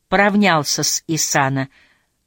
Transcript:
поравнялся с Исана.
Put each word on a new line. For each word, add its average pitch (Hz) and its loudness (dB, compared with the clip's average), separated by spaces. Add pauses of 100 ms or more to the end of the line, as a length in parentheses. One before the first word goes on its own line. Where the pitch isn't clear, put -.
поравнялся 190 2
с - -4
Исана. 135 -2 (580)